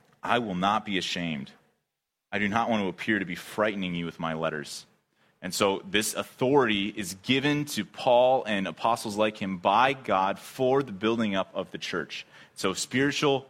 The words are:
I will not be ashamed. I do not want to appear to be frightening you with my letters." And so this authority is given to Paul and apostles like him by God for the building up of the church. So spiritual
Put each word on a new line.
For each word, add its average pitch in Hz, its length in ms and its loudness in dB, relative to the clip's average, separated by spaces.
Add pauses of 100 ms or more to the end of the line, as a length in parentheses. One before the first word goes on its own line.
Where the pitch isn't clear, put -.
(240)
I 113 160 2
will 104 160 -2
not 101 300 2
be 98 120 -2
ashamed. 82 540 -4 (800)
I 101 80 -2
do 104 80 2
not 110 220 0
want 107 140 0
to 95 40 0
appear 101 320 -2
to 92 60 -4
be 87 100 -8
frightening 98 600 -2
you 85 100 -4
with 82 120 -8
my 82 160 -4
letters." 78 520 -6 (560)
And 90 120 -8
so 98 320 2
this 104 300 0
authority 113 720 2
is 95 280 -8
given 143 500 0
to 107 180 -4
Paul 127 600 4
and 98 200 0
apostles 110 520 -2
like 107 220 2
him 95 180 -4
by 104 340 4
God 98 480 0
for 135 420 0
the 110 120 -6
building 110 420 0
up 95 180 -2
of 95 180 -6
the - 60 -8
church. - 480 -6 (300)
So 95 180 0
spiritual 139 760 0